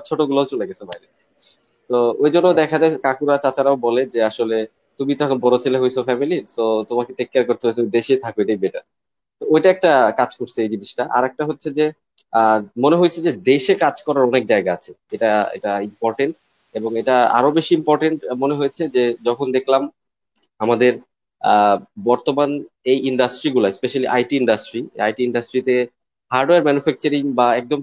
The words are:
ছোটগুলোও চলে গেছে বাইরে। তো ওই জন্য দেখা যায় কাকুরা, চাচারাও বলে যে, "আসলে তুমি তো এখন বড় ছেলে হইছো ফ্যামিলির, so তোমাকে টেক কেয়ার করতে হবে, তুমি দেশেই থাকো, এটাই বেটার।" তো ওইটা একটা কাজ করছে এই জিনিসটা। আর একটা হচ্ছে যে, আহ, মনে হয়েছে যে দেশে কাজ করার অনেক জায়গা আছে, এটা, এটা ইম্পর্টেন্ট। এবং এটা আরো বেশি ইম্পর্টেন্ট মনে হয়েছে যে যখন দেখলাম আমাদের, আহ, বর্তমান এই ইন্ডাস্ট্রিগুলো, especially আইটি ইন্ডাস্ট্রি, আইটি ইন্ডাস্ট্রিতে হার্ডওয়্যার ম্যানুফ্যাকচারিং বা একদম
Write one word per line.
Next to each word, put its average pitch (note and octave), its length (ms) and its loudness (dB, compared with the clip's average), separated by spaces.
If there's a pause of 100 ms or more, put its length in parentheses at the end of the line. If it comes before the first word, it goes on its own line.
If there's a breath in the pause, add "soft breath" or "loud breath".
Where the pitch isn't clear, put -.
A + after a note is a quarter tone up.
ছোটগুলোও C#3 400 0
চলে A2+ 220 -6
গেছে F#2+ 180 -16
বাইরে। - 220 -10 (840 loud breath)
তো A#2+ 280 0
ওই D3 140 2
জন্য F3 220 4
দেখা D#3 260 0
যায় D#3+ 180 2
কাকুরা, C#3+ 400 0
চাচারাও C#3 380 0
বলে A#2+ 300 0
যে, A#2 180 -2
"আসলে A2 440 -2 (300)
তুমি C#3 180 -2
তো D3 100 0
এখন C3+ 140 0
বড় B2 200 4
ছেলে C3 200 0
হইছো B2+ 240 0
ফ্যামিলির, C3 400 -2
so A2 400 -2
তোমাকে A#2+ 300 -4
টেক B2 160 -6
কেয়ার B2 180 0
করতে A#2+ 200 -2
হবে, A2+ 80 0
তুমি A#2 140 -2
দেশেই A#2+ 280 2
থাকো, A2+ 240 -4
এটাই G#2 160 0
বেটার।" F#2+ 240 -4 (580)
তো - 100 -10
ওইটা D#3 200 4
একটা D3 480 4
কাজ B2+ 200 -2
করছে A#2+ 240 -6
এই A2 80 -2
জিনিসটা। G#2+ 400 -6
আর B2 140 0
একটা C3 220 -4
হচ্ছে D#3 240 -8
যে, D3+ 220 -2 (400)
আহ, A2 320 2 (140)
মনে C#3+ 180 2
হয়েছে E3+ 260 0
যে E3 100 0
দেশে C3 440 2
কাজ D3 280 -2
করার C#3 200 0
অনেক B2 220 2
জায়গা G2 280 0
আছে, - 200 -10 (180)
এটা, G#2+ 420 0
এটা G2+ 260 -4
ইম্পর্টেন্ট। A2+ 560 -4 (380)
এবং A2+ 260 -4
এটা B2 260 2
আরো B2 260 4
বেশি D#3+ 240 0
ইম্পর্টেন্ট D#3 500 0 (120)
মনে C#3 160 0
হয়েছে D3 340 -4
যে B2 280 0 (100)
যখন B2+ 260 -2
দেখলাম C3+ 380 0 (720)
আমাদের, A#2 340 2 (460)
আহ, G#2 440 2 (200)
বর্তমান C#3 600 0 (200)
এই C3 240 0
ইন্ডাস্ট্রিগুলো, B2+ 600 0
especially B2+ 420 -4
আইটি B2 280 0
ইন্ডাস্ট্রি, A2+ 500 -2 (120)
আইটি A2 240 -2
ইন্ডাস্ট্রিতে B2 640 -2 (440)
হার্ডওয়্যার D3 320 2
ম্যানুফ্যাকচারিং C#3+ 720 0
বা B2 220 4
একদম B2 280 -4